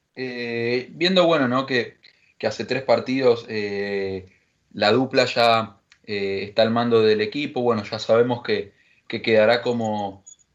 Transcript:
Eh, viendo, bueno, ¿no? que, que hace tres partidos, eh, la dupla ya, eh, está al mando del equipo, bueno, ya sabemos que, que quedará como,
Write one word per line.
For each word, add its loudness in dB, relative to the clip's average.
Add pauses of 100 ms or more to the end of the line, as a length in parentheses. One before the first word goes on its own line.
(160)
Eh, -4
viendo, 2
bueno, 2
¿no? 0
que, -4 (380)
que -2
hace -6
tres -4
partidos, 0
eh, -6 (320)
la 2
dupla 2
ya, 2 (260)
eh, -6
está 2
al 4
mando 2
del 4
equipo, -4
bueno, 0
ya -8
sabemos 2
que, -4 (340)
que -8
quedará 4
como, -4 (300)